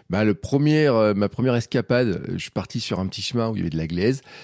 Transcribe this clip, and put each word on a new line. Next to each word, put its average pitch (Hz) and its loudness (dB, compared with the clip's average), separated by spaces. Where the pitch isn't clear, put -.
bah, 104 0
le 107 4
premier, 151 2
euh, 110 4
ma 101 0
première 123 0
escapade, 120 0
euh, 87 -4
je 92 -6
suis - -10
parti 107 -6
sur 95 -4
un 95 -2
petit 95 -8
chemin 113 -2
où 110 -4
il 98 -4
y - -2
avait 85 -2
de 78 -4
la 80 -2
glaise. 98 0